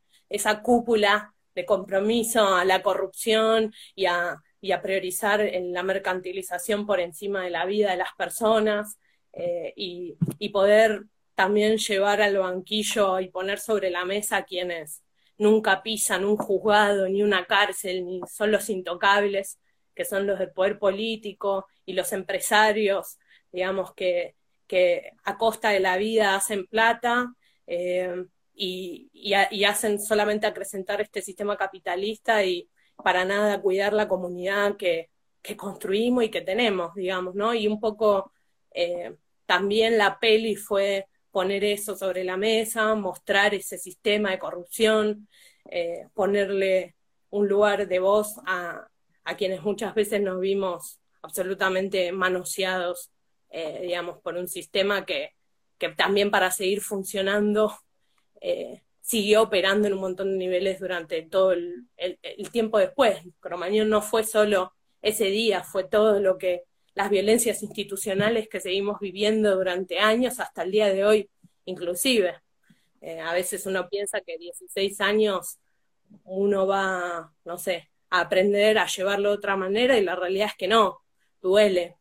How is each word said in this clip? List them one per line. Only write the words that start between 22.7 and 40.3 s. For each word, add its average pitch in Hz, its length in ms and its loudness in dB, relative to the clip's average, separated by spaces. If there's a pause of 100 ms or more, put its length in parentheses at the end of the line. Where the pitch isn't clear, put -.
digamos, 185 440 -4
que, 180 400 -2 (320)
que 180 460 2 (100)
a 202 160 -4
costa 220 300 2
de 196 100 4
la 185 180 2
vida 214 380 2
hacen 196 320 -2
plata, 240 640 0 (320)
eh, 180 600 -4 (280)
y, 185 600 -8
y 196 200 -4
ha-, 196 160 4
y 202 140 -2
hacen 208 360 0
solamente 208 460 0
acrecentar 202 560 -4
este 202 220 -6
sistema 202 340 -6
capitalista 196 840 -2
y 180 260 -4 (280)
para 185 280 2
nada 202 340 2
cuidar 196 340 0
la 214 140 2
comunidad 190 680 -2
que, 165 320 -2 (320)
que 208 160 -12
construimos 220 640 0
y 220 60 0
que 175 120 -6
tenemos, 190 520 -2
digamos, 185 400 -4
¿no? 214 220 -2
Y 214 100 0
un 208 140 -2
poco, 214 520 0 (400)
eh, 175 440 -4 (320)
también 214 500 2
la 202 220 2
peli 220 360 2